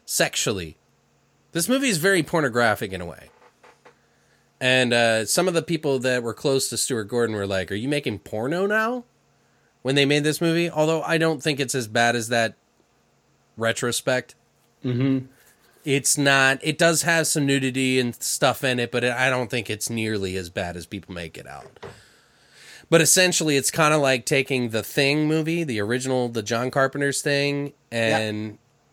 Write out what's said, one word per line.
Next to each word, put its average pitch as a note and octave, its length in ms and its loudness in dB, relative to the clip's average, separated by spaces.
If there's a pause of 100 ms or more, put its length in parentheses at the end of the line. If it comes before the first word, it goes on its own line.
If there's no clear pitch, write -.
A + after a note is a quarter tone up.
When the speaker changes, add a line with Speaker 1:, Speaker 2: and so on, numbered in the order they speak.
Speaker 1:
sexually. G2 720 -2 (760)
This E3 140 -4
movie C4+ 220 0
is G#3 80 2
very F3+ 260 2
pornographic A#2+ 720 0
in F#2 80 -8
a F2+ 60 -8
way. - 240 -16 (1300)
And, B2+ 320 4
uh, A2+ 320 4
some F3 240 0
of F3 60 0
the D#3+ 80 0
people D3 380 -2
that B2+ 220 0
were A#2 120 -6
close C3+ 340 0
to A#2+ 80 -8
Stuart A2+ 280 -2
Gordon A2+ 300 0
were G2+ 120 -2
like, F#2+ 260 -4
"Are - 20 -4
you A2 140 -4
making C#3+ 300 -2
porno C#3+ 480 -4
now?" A3 380 -2 (760)
when C3+ 140 -2
they C#3+ 100 4
made D3 200 2
this D3+ 180 0
movie. E3+ 260 2
Although D#3 340 0
I E3 140 0
don't D#3+ 260 0
think D3 160 -2
it's C3+ 160 -4
as B2 140 -4
bad A#2 280 2
as A2+ 120 -4
that A#2 260 0 (1000)
retrospect. A#2+ 800 -2 (500)
Speaker 2:
Mm-hmm. C3 420 0 (600)
Speaker 1:
It's C#3 320 0
not, C#3 420 4
it D#3 160 -2
does E3 260 4
have E3 240 2
some D3 200 0
nudity C3 520 2
and A#2+ 240 0
stuff - 400 0
in B2+ 160 0
it, A#2+ 120 -2
but A#2+ 140 0
it, B2 80 0
I B2+ 180 2
don't B2+ 200 -2
think A#2+ 200 -4
it's G#2+ 180 -6
nearly A2 480 -2
as F2+ 140 -6
bad F2 260 -6
as F2 100 -10
people G2 280 -12
make E2+ 240 -12
it - 80 -16
out. C2+ 320 -18 (1120)
But E3 100 6
essentially, E3 560 4
it's C#3 140 0
kinda D#3 260 4
like C3 300 2
taking C3 420 0
the A2 140 -2
Thing D3 460 0
movie, D#3+ 360 0
the A#2+ 160 -2
original, B2+ 480 0
the A#2 140 -4
John A#2 280 -2
Carpenter's C#3 520 -2
Thing, C#3+ 500 -2 (180)
Speaker 2:
Yeah. A2+ 280 0
Speaker 1:
and G#2+ 400 -4 (340)